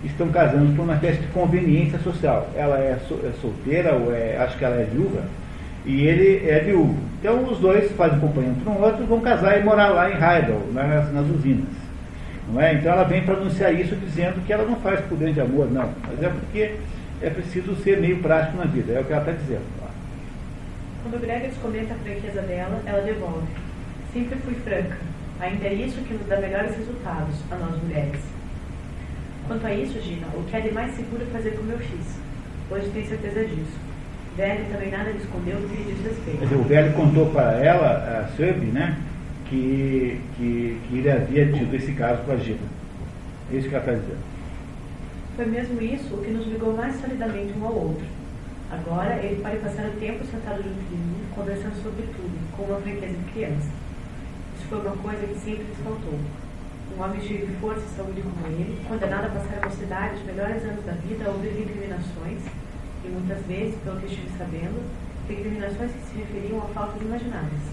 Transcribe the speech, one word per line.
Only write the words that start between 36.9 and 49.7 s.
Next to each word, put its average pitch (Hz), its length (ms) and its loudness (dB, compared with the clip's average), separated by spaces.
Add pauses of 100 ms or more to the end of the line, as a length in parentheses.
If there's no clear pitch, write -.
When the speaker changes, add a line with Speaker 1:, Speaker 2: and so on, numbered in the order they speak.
Speaker 1:
contou 151 340 8
para 127 260 6
ela, 123 720 6
a - 100 -6
Serbi, 180 300 2
né, 151 320 2 (480)
que, 131 720 2 (160)
que, 120 540 0
que 120 80 0
ele 139 140 4
havia 139 420 4
tido 123 220 0
esse 143 160 -2
caso 120 320 2
com 139 80 -2
a 123 60 2
Gina. 113 200 -2 (960)
É 135 40 0
isso 135 120 -2
que 139 60 -2
ela 127 100 0
tá 131 60 0
dizendo. 107 340 -4 (1120)
Speaker 2:
"Foi 240 100 -2
mesmo 240 380 -2
isso 226 320 -4
o 202 80 -6
que 214 80 -4
nos 220 160 -4
ligou 220 280 0
mais 254 240 -2
solidamente 208 600 -4
um 214 60 -4
ao 226 80 -2
outro. 160 320 -2 (680)
Agora 170 460 -2
ele 196 260 -4
pode 214 140 -4
passar 202 280 -4